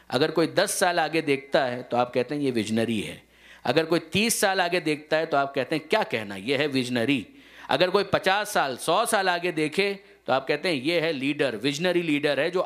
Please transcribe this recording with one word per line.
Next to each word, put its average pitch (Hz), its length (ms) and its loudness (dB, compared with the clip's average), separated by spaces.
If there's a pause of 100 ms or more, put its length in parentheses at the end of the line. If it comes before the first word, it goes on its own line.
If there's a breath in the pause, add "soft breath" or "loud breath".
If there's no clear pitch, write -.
اگر 147 220 0
کوئی 160 160 2
دس 175 240 0
سال 175 280 0
آگے 156 220 0
دیکھتا 139 520 0
ہے 123 100 -6
تو - 140 -4
آپ 123 180 0
کہتے 127 200 0
ہیں 147 80 -2
یہ 135 120 0
ویژنری 110 520 0
ہے، 85 100 -12 (480 loud breath)
اگر 143 200 2
کوئی 165 160 0
تیس 214 340 0
سال 190 260 0
آگے 175 200 0
دیکھتا 151 380 -2
ہے 160 80 0
تو 147 100 0
آپ 139 180 0
کہتے 139 220 -2
ہیں - 140 -6
کیا 214 120 2
کہنا، 104 340 -4
یہ 120 220 -2
ہے 151 80 2
ویژنری۔ 123 560 0 (460 loud breath)
اگر 175 220 4
کوئی 196 140 2
پچاس 202 440 0
سال، 143 280 0
سو 190 340 0
سال 190 180 2
آگے 175 220 0
دیکھے 160 440 -2 (340 loud breath)
تو 131 60 4
آپ 135 140 -2
کہتے 147 200 0
ہیں 160 80 0
یہ 156 240 0
ہے 165 120 -2
لیڈر، 139 500 -2
ویژنری 175 400 0
لیڈر 147 360 0
ہے 160 120 0
جو 175 160 0